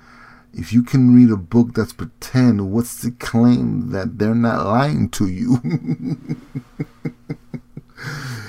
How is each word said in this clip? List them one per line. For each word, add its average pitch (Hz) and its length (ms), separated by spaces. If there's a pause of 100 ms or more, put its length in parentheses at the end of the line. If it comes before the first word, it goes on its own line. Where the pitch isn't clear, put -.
(580)
If - 140
you 123 120
can 123 300
read 123 180
a 104 60
book 117 360
that's - 180
pretend, 107 800
what's 117 300
the 117 100
claim 117 800
that 95 260
they're 107 160
not 117 320
lying 127 440
to - 180
you? 92 340
<laughs> 147 60 (2750)